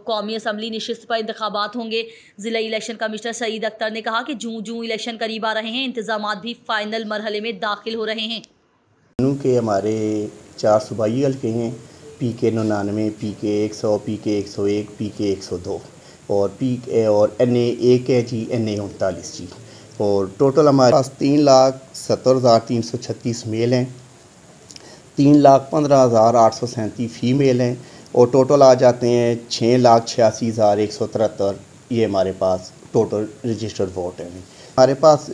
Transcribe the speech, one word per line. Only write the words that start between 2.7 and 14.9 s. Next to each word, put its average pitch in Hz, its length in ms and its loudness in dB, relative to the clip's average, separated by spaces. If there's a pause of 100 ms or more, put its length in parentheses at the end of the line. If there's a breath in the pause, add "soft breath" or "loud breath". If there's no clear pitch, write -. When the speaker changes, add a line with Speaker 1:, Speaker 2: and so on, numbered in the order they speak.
Speaker 1:
कमिश्नर 220 380 -8
सईद 220 320 -6
अख्तर 220 260 -6
ने 220 100 -8
कहा 226 200 -4
कि 269 140 -8
जूं 226 260 -10
जूं 233 220 -10
इलेक्शन 226 340 -8
करीब 220 280 -6
आ 220 80 -2
रहे 220 180 -6
हैं, 262 140 -6
इंतजामात 214 540 -6
भी 233 180 -10 (100)
फाइनल 220 380 -4
मरहले 208 360 -6
में 226 180 -8
दाखिल 214 360 -6
हो 226 100 -6
रहे 214 200 -6
हैं। 226 160 -10 (800)
Speaker 2:
बन्नों 135 180 0
के 135 180 0
हमारे 107 400 0 (600)
चार 107 240 4
सूबाई 110 420 -2
हल्के 131 280 -2
हैं, 117 200 -4 (480 loud breath)
पीके 117 320 -2
निन्यानवे, 107 580 -2 (120)
पीके 104 440 -4
एक 107 100 -8
सौ, 107 300 0
पीके 107 340 -4
एक 98 80 -8
सौ 101 220 -6
एक, 104 200 -4 (100)